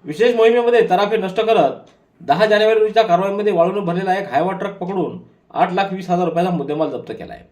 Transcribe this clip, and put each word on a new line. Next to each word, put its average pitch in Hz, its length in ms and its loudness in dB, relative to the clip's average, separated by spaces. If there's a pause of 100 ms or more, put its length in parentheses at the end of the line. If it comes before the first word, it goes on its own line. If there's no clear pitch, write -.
विशेष 226 300 0
मोहिमेमध्ये 233 560 4
तराफे 202 260 2
नष्ट 190 240 -4
करत 208 300 2 (500)
दहा 175 260 2
जानेवारी 214 320 4
रोजीच्या 214 240 2
कारवाईमध्ये 196 500 0
वाळूने 185 280 0
भरलेला 185 340 -2
एक 196 180 -6
हायवा 170 200 0
ट्रक 190 260 -8
पकडून 180 400 -6 (360)
आठ 175 180 0
लाख 196 200 -2
वीस 180 180 -10
हजार 180 140 0
रुपयाचा 170 260 -2
मुद्देमाल 147 400 -2
जप्त - 220 -10
केलाय. - 280 -14 (120)